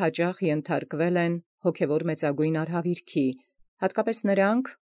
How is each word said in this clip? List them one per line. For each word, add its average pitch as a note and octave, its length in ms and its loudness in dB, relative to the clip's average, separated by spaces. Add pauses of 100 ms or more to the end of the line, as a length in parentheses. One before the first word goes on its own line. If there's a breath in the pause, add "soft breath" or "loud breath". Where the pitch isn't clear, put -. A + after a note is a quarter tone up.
հաճախ E3+ 400 0
ենթարկվել E3+ 800 0
են E3+ 160 0 (220)
հոգևոր D#3+ 500 0
մեծագույն D#3 520 0
արհավիրքի, E3+ 680 -2 (540 loud breath)
հատկապես A3 440 -2
նրանք, G3+ 480 2 (120)